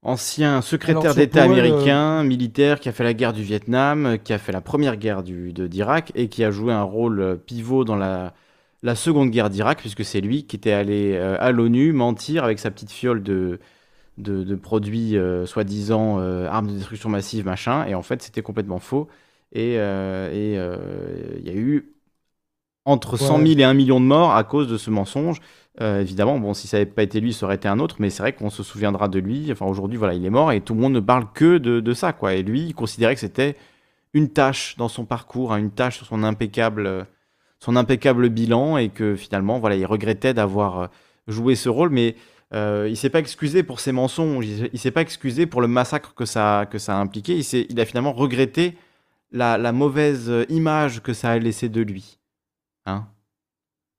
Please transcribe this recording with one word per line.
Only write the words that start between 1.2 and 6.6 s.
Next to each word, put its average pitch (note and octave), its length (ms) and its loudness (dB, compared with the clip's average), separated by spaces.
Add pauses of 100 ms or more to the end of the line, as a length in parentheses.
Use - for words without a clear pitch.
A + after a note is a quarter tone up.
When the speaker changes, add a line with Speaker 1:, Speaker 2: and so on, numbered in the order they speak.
Speaker 1:
d'État C#3 240 8
Speaker 2:
Powell, B2+ 180 8
euh, - 40 8
Speaker 1:
américain, D3+ 560 4
militaire, C3+ 560 2
qui - 80 -6
a A#2+ 40 -4
fait B2 120 -2
la A#2 100 2
guerre A#2 180 0
du G#2+ 100 -4
Vietnam, B2 760 0
qui A2 140 -6
a G#2 60 0
fait G2 140 -8
la F#2 80 -4
première C#3 360 0
guerre G2+ 260 -4
du, F2 300 -10
de, F2+ 140 -4
d'Irak G#2 500 -2
et A#2+ 120 -2
qui A2+ 140 -4
a G#2+ 80 2
joué G#2+ 220 -2